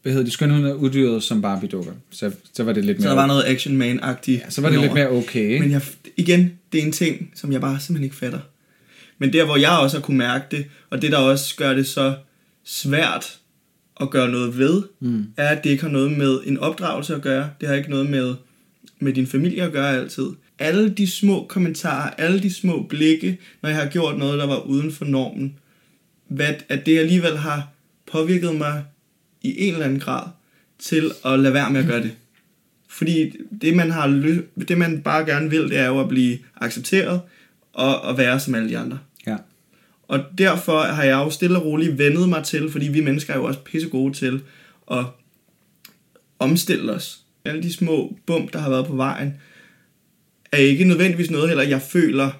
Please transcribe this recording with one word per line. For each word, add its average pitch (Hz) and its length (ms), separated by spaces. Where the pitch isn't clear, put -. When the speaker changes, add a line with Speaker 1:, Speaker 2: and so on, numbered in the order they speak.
Speaker 1:
hvad 131 100
hedder 131 120
det, 120 100
Skønheden 147 320
og 139 140
Udyret 131 440
som 110 180
Barbie-dukker. 95 500
Så, 104 220
så 120 100
var 113 100
det 101 120
lidt - 160
Speaker 2:
Så 196 60
Speaker 1:
mere 135 80
Speaker 2:
der 135 60
var 139 60
noget 139 200
Action 135 300
Man-agtigt 127 680
Speaker 1:
Ja, - 40
så - 120
var 151 80
det 151 100
lidt 143 120
Speaker 2:
over. 147 80
Speaker 1:
mere 139 100
okay, 120 400
ikke? 131 100
Speaker 2:
Men 143 120
jeg, 143 100
igen, 175 360
det 156 100
er 151 40
en 156 60
ting, 165 440
som 143 160
jeg 135 100
bare 139 180
simpelthen 147 240
ikke 135 120
fatter. 127 240
Men 139 160
der, 160 120
hvor 151 120
jeg 147 140
også 147 260
har 143 40
kunne 139 160
mærke 123 340
det, 147 140
og 131 120
det, 147 100
der 151 60
også 139 380
gør 135 180
det 131 140
så 135 280
svært 139 760
at 139 80
gøre 127 220
noget 123 260
ved, 165 260
Speaker 1:
Mm. 117 260
Speaker 2:
er, 147 100
at 151 160
det 147 60
ikke 143 140
har 160 60
noget 139 280
med 135 280
en 135 140
opdragelse 156 560
at 143 60
gøre. 139 280
Det 147 80
har 139 60
ikke 143 140
noget 143 200
med, 127 260
med 135 140
din 127 140
familie 175 360
at 165 80
gøre 139 260
altid. 131 280
Alle 185 300
de 196 180
små 196 420
kommentarer, 160 600
alle 180 300
de 185 140
små 175 360
blikke, 160 480
når 151 80
jeg 151 80
har 143 120
gjort 151 280
noget, 143 220
der 143 80
var 139 140
uden 143 300
for 147 140
normen, 135 500
hvad, 147 260
at 139 160
det 160 140
alligevel 165 380
har 147 300
påvirket 170 440
mig 147 280
i 185 260
en 180 60
eller 156 120
anden 135 140
grad 131 280
til 156 320
at 135 140
lade 135 140
være 135 180
med 139 80
at 127 80
gøre 120 160
det. 113 80
Fordi 160 420
det, 165 140
man 165 160
har 156 160
ly-, 160 600
det, 175 100
man 165 240
bare 151 240
gerne 151 240
vil, 156 200
det 139 80
er 131 100
jo 131 120
at 135 100
blive 123 280
accepteret 175 600
og, - 280
og 127 160
være 127 220
som 131 160
alle 113 140
de - 80
andre. 127 220
Speaker 1:
Ja. 110 80
Speaker 2:
Og - 120
derfor 170 440
har 151 220
jeg 135 120
jo 143 140
stille 180 300
og 160 60
roligt 156 320
vendet 151 320
mig 160 140
til, 156 280
fordi 147 160
vi 147 160
mennesker 147 300
er 139 40
jo 127 60
også 135 160
pissegode 139 540
til 135 280
at 123 120
omstille 151 520
os. - 300
Alle 156 180
de 175 100
små 160 520
bump, 170 280
der 165 60
har 147 100
været 131 180
på 147 80
vejen, 139 380
er 147 60
ikke 139 280
nødvendigvis 175 460
noget 156 160
heller, 143 160
jeg 139 180
føler 139 580